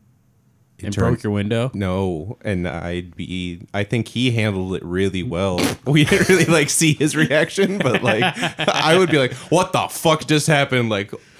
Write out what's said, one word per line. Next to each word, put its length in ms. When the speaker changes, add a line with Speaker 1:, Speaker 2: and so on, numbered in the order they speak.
Speaker 1:
It 80
Speaker 2:
And 80
Speaker 1:
turned 200
Speaker 2:
broke 80
your 100
window? 420
Speaker 1:
No, 680
and 240
I'd 480
be, 460
I 120
think 240
he 240
handled 420
it 100
really 380
well. 380
<laughs> 120
We 180
didn't 240
really, 180
like, 240
see 240
his 220
reaction, 640
but, 240
like, 200
<laughs> 360
I 400
would 120
be 80
like, 140
"What 220
the 160
fuck 380
just 200
happened?" 440
Like, 220